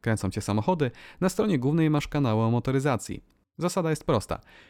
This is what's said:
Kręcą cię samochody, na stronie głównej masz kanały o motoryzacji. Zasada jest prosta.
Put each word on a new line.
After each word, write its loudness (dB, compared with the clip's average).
Kręcą 0
cię -6
samochody, 0
na 2
stronie 0
głównej 2
masz 0
kanały 2
o 2
motoryzacji. -2
Zasada -2
jest -2
prosta. 0